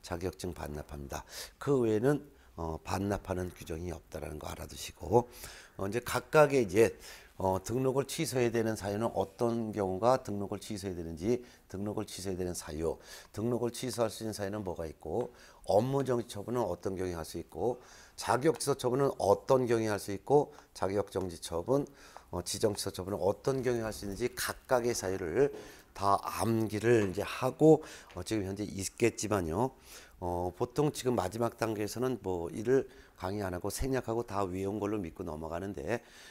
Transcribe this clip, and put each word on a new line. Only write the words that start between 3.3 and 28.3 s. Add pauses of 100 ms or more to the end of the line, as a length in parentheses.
규정이
없다라는
거
알아두시고, (480)
어,
이제
각각의
이제, (380)
어,
등록을
취소해야
되는
사유는
어떤
경우가
등록을
취소해야
되는지, (260)
등록을
취소해야
되는
사유, (320)
등록을
취소할
수
있는
사유는
뭐가
있고, (300)
업무
정지
처분은
어떤
경우에
할
수
있고, (340)
자격
취소
처분은
어떤
경우에
할
수
있고, (220)
자격
정지
처분, (420)
어,
지정
취소
처분은
어떤
경우에
할
수
있는지
각각의
사유를 (420)
다
암기를
이제
하고, (300)
어,
지금